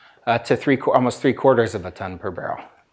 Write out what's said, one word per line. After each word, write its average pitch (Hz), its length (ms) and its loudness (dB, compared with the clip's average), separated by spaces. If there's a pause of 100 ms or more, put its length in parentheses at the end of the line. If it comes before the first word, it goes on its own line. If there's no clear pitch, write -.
(260)
uh, 120 120 2
to - 180 0
three 135 220 0
qu-, 135 120 -2
almost 127 300 2
three 127 140 2
quarters 117 400 2
of 85 100 -8
a 90 60 -10
ton 92 280 -10
per 92 120 -10
barrel. - 340 -8 (280)